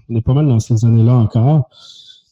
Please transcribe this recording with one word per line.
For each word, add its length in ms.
on 80
est 60
pas 140
mal 120
dans 120
ces 260
années-là 300
encore. 520